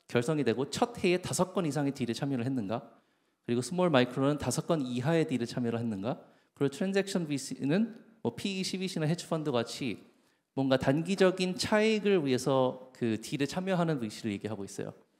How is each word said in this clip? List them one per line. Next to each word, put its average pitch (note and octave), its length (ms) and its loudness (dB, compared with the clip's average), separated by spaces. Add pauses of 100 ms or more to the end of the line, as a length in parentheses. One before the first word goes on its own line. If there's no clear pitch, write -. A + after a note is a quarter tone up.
결성이 D3 340 2
되고 A#2+ 280 2
첫 - 340 -2
해에 F3+ 140 4
다섯 F3+ 340 -2
건 F#3+ 140 -2
이상의 C#3 260 0
딜에 A#2+ 200 -4
참여를 C3+ 320 -2
했는가? A#2+ 460 -4 (560)
그리고 A#2+ 140 0
스몰 F3 300 0
마이크로는 C3+ 480 4
다섯 C3+ 280 -2
건 E3 140 2
이하의 C3 480 0
딜에 B2 160 -2
참여를 A#2 340 -2
했는가? A2+ 420 -4 (340)
그리고 C3+ 200 0
트랜잭션 F#3+ 520 -2
브이씨는 D3 720 -2 (260)
뭐 A#2 120 -2
피이, F#3+ 300 -4
씨브이씨나 F#3 420 -2
헤지펀드 D#3 460 -2
같이 A#2 520 -2 (500)
뭔가 C3+ 220 4
단기적인 F3+ 800 2
차익을 G#3 720 2
위해서 C3 680 2
그 A2 260 0
딜에 C#3 260 -2
참여하는 F3 540 0
브이씨를 G#2+ 320 -4
얘기하고 G2+ 320 -6
있어요. G2+ 280 -10 (280)